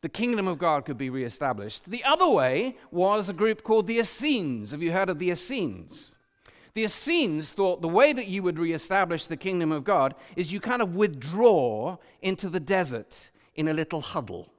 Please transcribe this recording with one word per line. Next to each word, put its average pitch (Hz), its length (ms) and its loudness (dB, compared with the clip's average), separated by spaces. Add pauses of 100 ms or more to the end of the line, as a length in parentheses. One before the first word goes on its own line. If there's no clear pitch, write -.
the - 80 -8
kingdom 220 380 -2
of 170 120 -4
God 156 260 2
could 127 140 -8
be 135 100 -4
reestablished. 120 800 -6
The 226 140 -8
other 320 260 4
way 170 480 2 (140)
was 190 360 2
a 196 60 -8
group 214 300 0
called 220 240 4
the 233 100 0
Essenes. 190 720 0
Have 147 140 -6
you 165 80 0
heard 185 180 2
of 170 80 -2
the 175 140 0
Essenes? 165 840 -6 (640)
The 220 80 0
Essenes 214 720 0
thought 180 280 0
the 165 60 -2
way 247 260 6
that 240 140 -4
you 190 160 -4
would 170 160 0
reestablish 170 640 0
the 165 100 -6
kingdom 175 360 -2
of 147 120 -2
God 135 300 2 (220)
is 170 180 -4
you 202 80 -6
kind 247 200 -2
of 180 140 -2
withdraw 165 1000 2 (240)
into 190 280 -2
the 175 100 -2
desert 143 720 -2 (240)
in 156 120 -2
a 156 60 0
little 156 260 -2
huddle. 98 600 -8